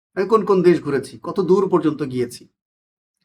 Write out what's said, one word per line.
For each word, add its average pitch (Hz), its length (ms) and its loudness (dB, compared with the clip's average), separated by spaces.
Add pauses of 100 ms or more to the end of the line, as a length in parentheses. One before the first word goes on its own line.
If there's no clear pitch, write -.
(180)
আমি 196 100 -2
কোন 214 180 4
কোন 196 160 2
দেশ 170 200 6
ঘুরেছি, 139 320 -6 (100)
কত 170 160 -8
দূর 185 300 2
পর্যন্ত 151 340 0
গিয়েছি, 127 400 -8 (800)